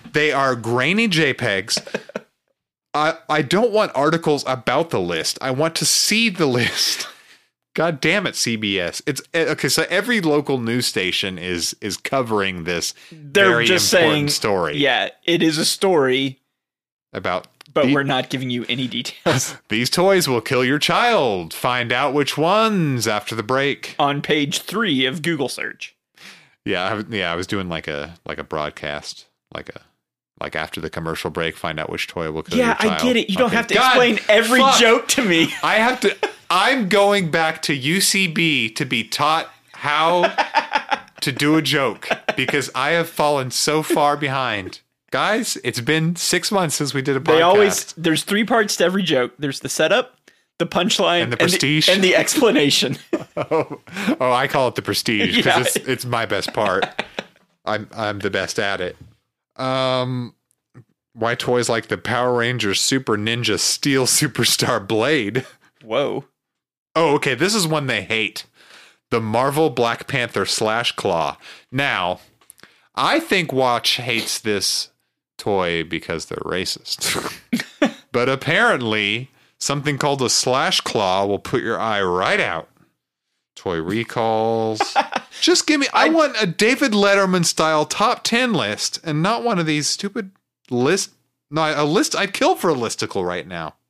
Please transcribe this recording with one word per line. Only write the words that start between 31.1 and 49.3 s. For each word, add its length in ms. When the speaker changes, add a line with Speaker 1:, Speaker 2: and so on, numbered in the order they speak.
Speaker 1:
break, 260
find 220
out 100
which 180
toy 240
will 120
kill 140
Speaker 2:
Yeah, 100
Speaker 1:
your 80
child. 180
Speaker 2:
I 100
get 140
it. 120
You 80
don't 100
Speaker 1:
Okay. 80
Speaker 2:
have 120
to 60
Speaker 1:
God, 120
Speaker 2:
explain 220
every 300
Speaker 1:
fuck. 200
Speaker 2:
joke 300
to 140
me. 340
<laughs> 60
Speaker 1:
I 120
have 260
to, 140
I'm 380
going 420
back 320
to 100
U 280
C 260
B 440
to 140
be 180
taught 460
how 500
Speaker 2:
<laughs> 120
Speaker 1:
to 100
do 260
a 60
joke 440
because 400
I 160
have 180
fallen 400
so 320
far 340
behind. 640
Guys, 540
it's 160
been 380
six 340
months 240
since 180
we 80
did 140
a 40
podcast. 60
Speaker 2:
They 160
always, 520
there's 300
three 200
parts 320
to 80
every 200
joke. 360